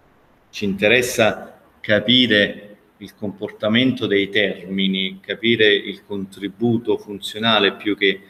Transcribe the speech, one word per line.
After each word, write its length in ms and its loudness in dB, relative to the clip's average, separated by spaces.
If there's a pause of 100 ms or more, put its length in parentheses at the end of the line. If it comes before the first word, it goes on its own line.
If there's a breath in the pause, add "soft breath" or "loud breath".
(500)
ci 160 -8
interessa 920 0 (220)
capire 960 2 (220)
il 180 -18
comportamento 920 -2
dei 220 2
termini, 920 -2
capire 540 2
il 320 -6
contributo 920 -4
funzionale 760 0
più 240 -4
che 340 0